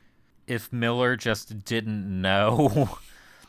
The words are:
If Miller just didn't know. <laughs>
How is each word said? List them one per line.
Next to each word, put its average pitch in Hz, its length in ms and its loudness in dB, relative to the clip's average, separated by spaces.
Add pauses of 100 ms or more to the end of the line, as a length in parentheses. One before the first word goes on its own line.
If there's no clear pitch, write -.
(480)
If 120 260 -6
Miller 123 420 2
just 107 500 -4
didn't 107 560 -4
know. 113 840 2
<laughs> - 40 -20 (420)